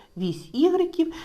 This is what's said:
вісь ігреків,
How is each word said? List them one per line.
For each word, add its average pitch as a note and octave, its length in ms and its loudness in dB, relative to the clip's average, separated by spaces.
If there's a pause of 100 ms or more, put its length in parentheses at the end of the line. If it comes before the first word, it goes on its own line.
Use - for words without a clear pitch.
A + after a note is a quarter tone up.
(160)
вісь F3 360 -4
ігреків, F4 600 2 (100)